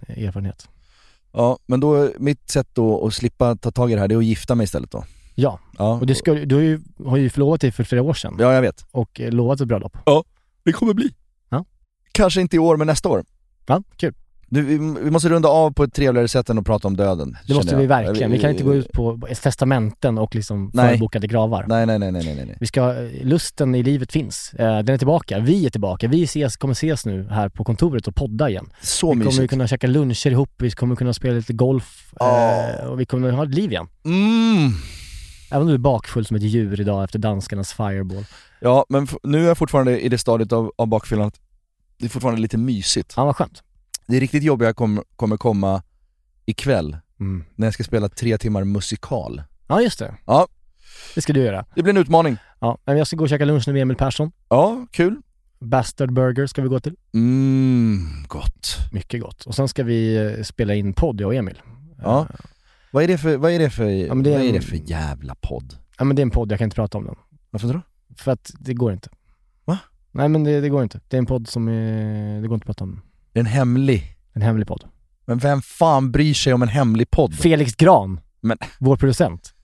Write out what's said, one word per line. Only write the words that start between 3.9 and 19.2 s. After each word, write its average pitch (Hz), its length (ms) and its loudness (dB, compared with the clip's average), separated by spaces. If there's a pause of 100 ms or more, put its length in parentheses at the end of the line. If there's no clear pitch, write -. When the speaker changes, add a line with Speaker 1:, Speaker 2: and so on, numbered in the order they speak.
Speaker 2:
i - 40 2
det 101 60 2
här, 98 60 2
det 107 80 2
är - 20 4
att 113 80 4
gifta 113 300 0
mig 117 80 2
istället 69 280 -6
då. 52 120 -10 (320)
Speaker 1:
Ja. 123 240 0 (180)
Speaker 2:
Ja. 107 220 2
Speaker 1:
Och 127 80 -2
det 135 80 2
ska, 156 180 2
du 147 220 0
har 147 60 4
ju, 156 180 2 (260)
har 131 120 2
ju 135 120 2
förlovat 143 320 0
dig 127 100 2
för - 120 -2
flera 123 200 0
år 151 100 0
sedan. - 260 -8
Speaker 2:
Ja, 123 140 4
jag 131 80 4
vet. - 300 -2
Speaker 1:
Och, - 300 -6
eh, 117 100 -6
lovat 120 300 0
ett 131 60 -2
bröllop. 101 380 -4
Speaker 2:
Ja, 151 180 4 (420)
det 170 80 2
kommer 220 200 2
bli. 247 200 -2 (360)
Speaker 1:
Ja. 151 160 -4 (460)
Speaker 2:
Kanske 185 300 2
inte 180 140 0
i 165 40 6
år, 160 180 4
men 151 100 0
nästa 156 220 0
år. 110 140 0 (440)
Speaker 1:
Ja, 170 160 2 (140)
kul. 160 160 -2 (400)
Speaker 2:
Du, 143 80 4
vi, 147 160 2 (260)
vi 147 80 0
måste 165 180 4
runda 160 200 4
av 156 220 4
på 147 120 2
ett 131 100 -2
trevligare 123 340 2
sätt 123 220 -2
än 113 80 2
att 98 80 -2
prata 104 220 0
om 98 100 -2
döden, 90 400 -2 (100)
Speaker 1:
Det 135 60 2
måste 139 160 2
Speaker 2:
känner 139 180 4
Speaker 1:
vi - 60 2
Speaker 2:
jag. 123 120 2
Speaker 1:
verkligen. 107 260 0
Speaker 2:
Vi, 123 60 2
Speaker 1:
Vi - 40 0
kan 147 100 2
inte - 120 -2
gå 135 80 4
Speaker 2:
vi 139 60 4
Speaker 1:
ut 131 140 -4
på 117 280 -2 (240)